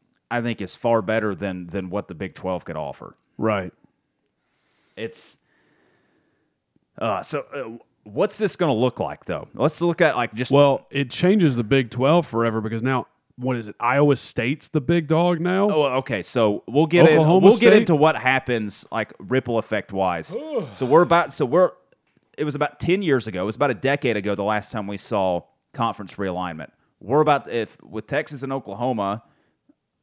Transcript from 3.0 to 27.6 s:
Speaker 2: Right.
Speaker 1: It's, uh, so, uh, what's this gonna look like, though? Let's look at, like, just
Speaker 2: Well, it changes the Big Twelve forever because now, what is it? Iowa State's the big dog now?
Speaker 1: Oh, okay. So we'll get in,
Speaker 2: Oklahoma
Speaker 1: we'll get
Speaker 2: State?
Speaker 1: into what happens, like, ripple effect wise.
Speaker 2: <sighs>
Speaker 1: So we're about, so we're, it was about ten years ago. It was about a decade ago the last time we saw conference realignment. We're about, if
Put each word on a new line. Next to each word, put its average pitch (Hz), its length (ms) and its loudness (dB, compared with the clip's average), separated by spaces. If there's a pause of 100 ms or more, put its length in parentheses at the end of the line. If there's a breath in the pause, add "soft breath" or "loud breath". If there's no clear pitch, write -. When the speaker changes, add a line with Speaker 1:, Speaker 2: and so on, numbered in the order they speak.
Speaker 2:
Right. 101 360 -2 (1200)
Speaker 1:
It's, - 420 -14 (1600)
uh, 101 220 -4
so, 151 180 -8 (120)
uh, 120 320 -14 (200)
what's 143 340 -4
this 208 180 -2
gonna 156 180 0
look 120 240 0
like, 76 280 -8
though? 82 280 -8
Let's 147 260 -2
look 170 200 0
at, 156 160 2
like, 117 180 -4
just 117 160 -6
Speaker 2:
Well, 139 400 4
it 139 200 -4
changes 180 460 2
the 117 80 -2
Big 120 260 0
Twelve 147 360 2
forever 113 340 -2
because 110 220 -6
now, 127 240 -2 (300)
what 127 200 -4
is 110 120 -10
it? - 100 -16
Iowa 135 380 4
State's - 520 -4
the 156 120 -2
big 160 260 0
dog 165 340 0
now? 185 300 0
Speaker 1:
Oh, 151 120 2 (160)
okay. 127 240 -4
So 107 440 0
we'll 143 200 2
get 170 200 8
in, 160 60 8
Speaker 2:
Oklahoma 160 340 6
Speaker 1:
we'll 202 100 12
get 196 120 6
Speaker 2:
State? 214 140 8
Speaker 1:
into 180 120 2
what 151 220 4
happens, 123 720 -2
like, 110 300 -4
ripple 120 380 -2
effect 104 340 -4
wise. 92 480 -2
Speaker 2:
<sighs> 262 320 -6
Speaker 1:
So 131 120 -6
we're 147 180 6
about, 170 300 2
so 139 140 -2
we're, 165 240 4 (640)
it 151 80 -4
was 151 120 -4
about 143 240 -4
ten 185 220 0
years 131 240 0
ago. 90 160 -6
It 98 40 -2
was 110 100 -6
about 139 140 0
a 120 40 -2
decade 131 420 -2
ago 104 180 -2
the 98 100 -4
last 107 280 -2
time 107 140 -8
we 101 100 -8
saw 92 460 -2 (300)
conference 110 440 -4
realignment. 90 540 -8 (300)
We're 123 200 0
about, 147 280 0
if 113 340 -8